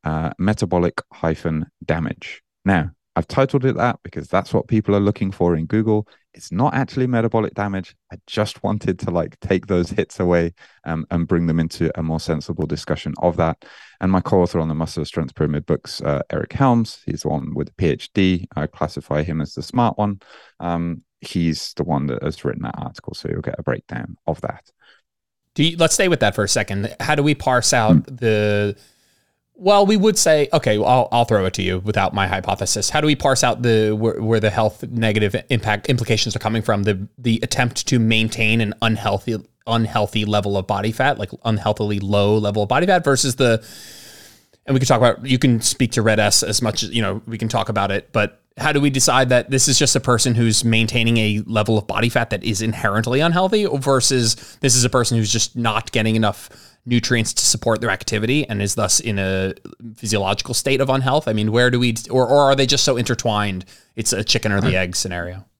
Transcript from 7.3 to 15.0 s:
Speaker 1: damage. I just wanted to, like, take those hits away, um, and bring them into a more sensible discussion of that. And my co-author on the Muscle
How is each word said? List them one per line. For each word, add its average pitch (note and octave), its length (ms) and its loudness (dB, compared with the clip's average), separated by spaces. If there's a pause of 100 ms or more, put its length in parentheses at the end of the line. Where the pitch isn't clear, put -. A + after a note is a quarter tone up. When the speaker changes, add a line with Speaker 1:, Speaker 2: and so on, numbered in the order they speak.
Speaker 1:
damage. G2 400 -6 (180)
I F2+ 40 -18 (100)
just - 340 -4
wanted G2+ 380 -2
to, - 100 -6
like, E2+ 300 -4
take F#2+ 260 -2
those F2+ 240 0
hits - 300 -4
away, F2 340 2 (300)
um, D#2+ 260 -6
and E2+ 180 -2
bring E2+ 200 0
them E2 120 2
into D#2+ 300 -2 (100)
a E2 40 -4
more D#2+ 160 -2
sensible D#2 480 -4
discussion D#2 560 -6
of E2+ 140 2
that. E2 280 0 (360)
And F#2+ 100 0
my F#2 100 2
co-author F2+ 380 2
on D#2+ 80 -2
the D#2 80 -4
Muscle D#2+ 280 -6